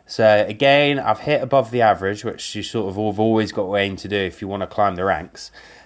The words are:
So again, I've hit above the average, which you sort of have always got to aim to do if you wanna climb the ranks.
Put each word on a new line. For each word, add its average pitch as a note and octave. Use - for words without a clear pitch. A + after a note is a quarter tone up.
So G#2+
again, C#3
I've A2
hit D3
above B2+
the A#2+
average, G2+
which -
you G#2
sort G2+
of F#2
have G#2
always A2
got G2+
to G2+
aim G2
to -
do G2+
if F#2
you G2
wanna G2
climb G2+
the F#2
ranks. F2+